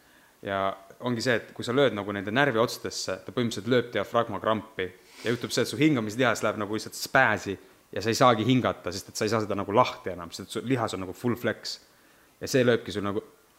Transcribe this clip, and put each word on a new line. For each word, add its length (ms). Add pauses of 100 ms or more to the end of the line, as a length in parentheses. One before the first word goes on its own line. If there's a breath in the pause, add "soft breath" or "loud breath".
(420 soft breath)
Ja 340 (260)
ongi 200
see, 140
et 180
kui 100
sa 100
lööd 200
nagu 180
nende 200
närvi 280
otstesse, 560 (100)
ta 60
põhimõtteliselt 360
lööb 240
diafragma 480
krampi 460 (380 loud breath)
ja 80
juhtub 200
see, 100
et 60
su 100
hingamislihas 640
läheb 140
nagu 160
lihtsalt 200
spääsi 640 (340 soft breath)
ja 100
sa 80
ei 60
saagi 300
hingata, 460
sest 180
et 80
sa 80
ei 40
saa 120
seda 140
nagu 180
lahti 380
enam, 200
sest 160
et 20
su 140
lihas 300
on 80
nagu 120
full 220
flex. 440 (600 soft breath)
Ja 60
see 160
lööbki 280
sul 120
nagu, 180 (380)